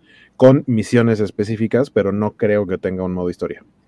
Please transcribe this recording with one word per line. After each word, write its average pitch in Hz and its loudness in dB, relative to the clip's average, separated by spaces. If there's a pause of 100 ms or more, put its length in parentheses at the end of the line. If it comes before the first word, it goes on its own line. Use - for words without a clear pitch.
(380)
con 135 6
misiones 117 0
específicas, 110 -2
pero 98 0
no 104 -2
creo 104 0
que 90 -4
tenga 92 -6
un 92 -4
modo 90 -4
historia. 87 -10 (240)